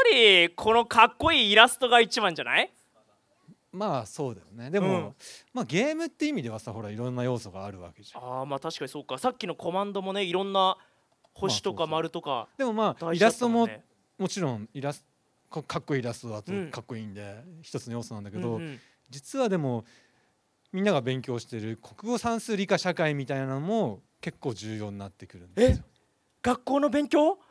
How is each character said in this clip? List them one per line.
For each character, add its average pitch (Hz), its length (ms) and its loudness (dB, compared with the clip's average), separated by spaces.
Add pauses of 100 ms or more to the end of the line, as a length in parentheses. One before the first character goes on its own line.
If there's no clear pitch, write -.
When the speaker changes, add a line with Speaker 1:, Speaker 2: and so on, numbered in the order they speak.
(120)
Speaker 1:
り 190 380 8
こ - 220 0
の 226 140 4
か 226 200 8
っ 233 120 2
こ 320 140 2
い 247 160 4
い 202 40 2
イ - 20 6
ラ 226 140 12
ス - 100 -6
ト 247 100 0
が 240 120 8
一 233 200 2
番 185 140 2
じ 143 80 -6
ゃ - 20 -8
な 131 160 2
い？ 381 120 0 (1000)
Speaker 2:
ま 180 280 -4
あ 104 60 -8
そ 139 240 -8
う 110 60 -10
だ 92 40 -20
よ - 120 -20
ね。 117 180 -14
で 190 80 0
も、 185 100 2
Speaker 1:
う 185 120 2
ん。 - 140 -10 (380)
Speaker 2:
ま 247 100 -4
あ - 20 -6
ゲ 165 180 0
ー 311 140 0
ム 330 100 -4
っ - 20 -4
て - 180 -4
意 302 60 -2
味 202 100 -2
で 117 80 -6
は 110 100 -8
さ、 113 120 -10
ほ 110 100 -10
ら 104 80 -10
い 104 60 -10
ろ 123 140 -4
ん 127 60 -6
な 123 80 -2
要 123 140 0
素 101 120 -14
が 95 140 -12
あ 101 60 -10
る 95 100 -14
わ 85 120 -16
け 101 120 -20
じ - 100 -20
ゃ - 40 -16
ん。 - 40 -14
Speaker 1:
あ 127 220 -6
ー、 - 20 -10
ま 139 100 -6
あ 135 40 -6
確 160 180 -8
か 151 60 -10
に 131 40 -8
そ 147 120 -14
う - 40 -14
か。 131 140 -8
さ 247 120 -2
っ - 60 -6
き - 120 -8
の 165 80 -6
コ 170 160 -6
マ 196 120 -2
ン 202 80 -8
ド 196 80 -6
も 190 120 -6
ね、 202 100 -2
い 180 80 -4
ろ 180 140 0
ん 196 80 -6
な 190 240 2 (560)
星 127 280 -2
と 196 140 -4
か - 40 -8
Speaker 2:
ま 170 60 -2
あ - 20 -2
そ - 0 -
う - 20 -2
そ - 20 -8
う。 - 60 -
Speaker 1:
丸 160 140 -2
と 165 120 -8
か 123 340 -4
Speaker 2:
で 277 80 -4
も 233 80 -2
ま 214 180 0
あ 123 40 -2
Speaker 1:
大 170 200 -4
事 170 60 2
だ 214 80 8
っ 226 40 2
た 240 160 -2
も 233 160 4
ん 220 40 2
ね。 110 40 -10
Speaker 2:
イ - 0 -
ラ 107 100 -16
ス - 60 -20
ト - 320 -20
も、 - 20 -6
も 185 60 0
ち 196 120 -6
ろ 143 120 0
ん 110 200 -8
イ 139 80 -12
ラ 139 120 -4
ス-、 - 120 -16 (460)
か-、 156 140 -8
か - 160 -6
っ - 20 -10
こ 151 120 -4
い - 20 2
い 131 40 0
イ - 40 -4
ラ 117 100 -6
ス - 60 -16
ト 120 80 -12
だ 107 140 -8
と 175 100 -10 (180)
か 120 120 -10
っ - 40 -16
こ 127 80 -12
い 110 60 -8
い 110 40 -10
ん 101 100 -12
で、 104 80 -12
Speaker 1:
う - 20 -12
ん。 151 380 -18
Speaker 2:
一 - 180 -10
つ - 80 -14
の 117 60 -8
要 117 100 -8
素 120 100 -14
な 104 60 -10
ん 101 40 -12
だ 101 60 -14
け 104 80 -10
ど、 117 180 -4
Speaker 1:
う - 40 -6
ん - 20 -8
う - 20 -10
ん。 139 160 -12 (300)
Speaker 2:
実 143 300 -8
は 247 80 2
で 190 100 0
も 123 260 -2 (880)
み 185 100 -4
ん - 20 2
な 208 80 4
が 147 80 2
勉 127 200 -2
強 120 200 -4
し - 40 -12
て 117 140 -10
る 110 240 -6
国 - 300 -8
語、 233 60 0
算 233 200 -2
数、 214 180 -4
理 190 120 -2
科、 190 100 4
社 175 160 -2
会 156 200 0
み 139 120 -4
た 143 80 -4
い 135 60 -2
な 135 60 -4
の 135 140 -4
も 170 420 -2 (180)
結 - 180 -10
構 131 160 -4
重 107 220 -8
要 107 160 -8
に 101 60 -10
な 98 100 -10
っ - 20 -20
て - 160 -20
く - 100 -20
る 90 120 -20
ん 90 60 -20
で 247 200 6
す - 40 -2
よ。 - 60 -16
Speaker 1:
え？ - 60 -20 (520)
学 247 200 0
校 269 160 0
の 285 120 2
勉 285 180 0
強？ 320 300 4 (120)